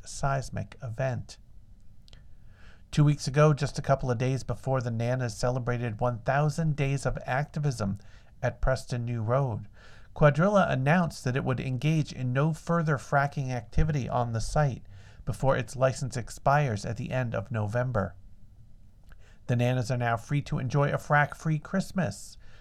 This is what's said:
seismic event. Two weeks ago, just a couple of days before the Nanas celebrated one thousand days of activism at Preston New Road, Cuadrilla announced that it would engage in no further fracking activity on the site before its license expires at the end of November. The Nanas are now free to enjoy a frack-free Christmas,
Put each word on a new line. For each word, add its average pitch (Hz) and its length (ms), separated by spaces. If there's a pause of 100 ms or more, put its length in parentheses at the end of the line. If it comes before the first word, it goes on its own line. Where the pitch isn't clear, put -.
seismic - 760
event. 120 560 (1600)
Two 151 80
weeks 147 240
ago, 147 260
just 139 240
a 143 60
couple 139 260
of 113 100
days 131 260
before 131 360
the 123 80
Nanas 120 480
celebrated 120 600
one 123 220
thousand 147 560
days 139 280
of 131 220
activism 127 720 (420)
at 127 200
Preston 127 440
New 120 160
Road, 113 460 (480)
Cuadrilla 170 540
announced 143 560
that 123 100
it 131 80
would 123 160
engage 147 540
in 127 200
no 147 200
further 160 440
fracking 139 540
activity 139 580
on 120 240
the 113 80
site 143 440 (400)
before - 320
its 120 180
license 131 420
expires 123 680
at 110 120
the 120 140
end 123 240
of 107 160
November. 110 640 (1300)
The 123 80
Nanas 123 340
are 123 80
now 117 180
free 143 260
to - 180
enjoy 143 320
a 135 40
frack-free 147 640
Christmas, - 800 (220)